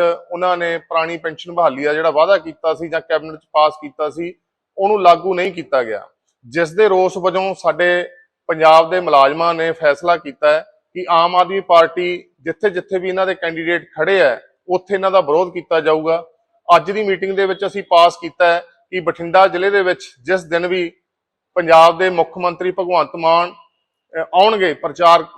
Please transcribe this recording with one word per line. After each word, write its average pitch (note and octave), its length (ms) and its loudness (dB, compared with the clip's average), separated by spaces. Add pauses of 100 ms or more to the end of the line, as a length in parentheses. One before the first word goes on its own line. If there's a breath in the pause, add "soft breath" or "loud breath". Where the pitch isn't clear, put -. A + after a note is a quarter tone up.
(320)
ਉਹਨਾਂ F3+ 260 -2
ਨੇ E3+ 200 -4
ਪੁਰਾਣੀ E3 400 -4
ਪੈਨਸ਼ਨ D#3+ 340 -10
ਬਹਾਲੀ D3+ 320 0
ਦਾ D3 100 0
ਜਿਹੜਾ D#3+ 180 0
ਵਾਅਦਾ E3+ 260 2
ਕੀਤਾ D#3+ 360 -4
ਸੀ D#3 160 -10
ਜਾਂ D#3+ 120 -6
ਕੈਬਨਿਟ D#3 380 -6
'ਚ - 140 -20
ਪਾਸ D3+ 280 2
ਕੀਤਾ D3+ 280 -8
ਸੀ, E3+ 240 -12 (440)
ਉਹਨੂੰ G3+ 240 0
ਲਾਗੂ F3 320 2
ਨਹੀਂ F#3 180 -4
ਕੀਤਾ C#3+ 320 -4
ਗਿਆ, G#2+ 240 -10 (400)
ਜਿਸ D#3 240 -4
ਦੇ G#3 160 2
ਰੋਸ F#3 300 0
ਵਜੋਂ F#3 380 -4
ਸਾਡੇ F3 540 -2 (380 soft breath)
ਪੰਜਾਬ D#3+ 420 4
ਦੇ F#3 100 -2
ਮੁਲਾਜ਼ਮਾਂ D#3+ 540 2
ਨੇ E3 180 -4
ਫੈਸਲਾ E3 460 0
ਕੀਤਾ D3+ 340 -2
ਹੈ D#3 140 -2 (280)
ਕਿ F3+ 160 -10
ਆਮ F3 260 2
ਆਦਮੀ F3+ 240 0
ਪਾਰਟੀ F3 640 0 (180)
ਜਿੱਥੇ-ਜਿੱਥੇ F3+ 580 -6
ਵੀ F#3 100 -8
ਇਹਨਾਂ F#3+ 160 -2
ਦੇ F#3+ 100 -4
ਕੈਂਡੀਡੇਟ E3 600 -6
ਖੜੇ F3+ 220 0
ਹੈ, C3 220 2 (280)
ਉੱਥੇ F3+ 240 -4
ਇਹਨਾਂ F#3+ 180 -2
ਦਾ F#3 100 4
ਵਿਰੋਧ E3+ 320 -2
ਕੀਤਾ E3 260 -2
ਜਾਊਗਾ। D#3+ 460 -2 (500)
ਅੱਜ E3 160 0
ਦੀ G#3+ 120 -4
ਮੀਟਿੰਗ F#3+ 320 -4
ਦੇ G3 100 0
ਵਿੱਚ F#3+ 200 -4
ਅਸੀਂ F#3+ 180 -8
ਪਾਸ E3+ 340 4
ਕੀਤਾ E3+ 360 0
ਹੈ F3 60 -2
ਕਿ - 400 -12
ਬਠਿੰਡਾ E3+ 480 0
ਜ਼ਿਲ੍ਹੇ F3+ 220 -2
ਦੇ G3+ 140 0
ਵਿੱਚ F3+ 200 -2 (220)
ਜਿਸ F3+ 180 -2
ਦਿਨ E3+ 240 -4
ਵੀ F3 240 -4 (640)
ਪੰਜਾਬ E3 420 6
ਦੇ F#3 120 0
ਮੁੱਖ E3+ 280 -2
ਮੰਤਰੀ F3+ 340 -4
ਭਗਵੰਤ F3 440 -2
ਮਾਨ, E3+ 380 0 (600)
ਅਹ, D#3+ 200 -6
ਆਉਣਗੇ F#3+ 400 2
ਪ੍ਰਚਾਰ E3 520 2 (120)